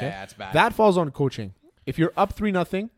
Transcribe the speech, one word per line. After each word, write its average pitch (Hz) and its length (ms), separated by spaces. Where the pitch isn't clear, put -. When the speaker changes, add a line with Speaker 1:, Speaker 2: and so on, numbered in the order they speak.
Speaker 1:
Yeah, - 40
that's 98 140
bad. 98 200
Speaker 2:
That 208 200
falls 208 220
on 165 140
coaching. 113 440
If - 120
you're 160 180
up 196 180
three 208 180
nothing 190 440